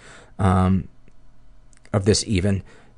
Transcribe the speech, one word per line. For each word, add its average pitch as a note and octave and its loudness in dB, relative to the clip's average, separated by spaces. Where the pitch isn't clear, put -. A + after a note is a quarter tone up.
um, F#2 2
of G2+ 0
this G2+ 2
even G2 -2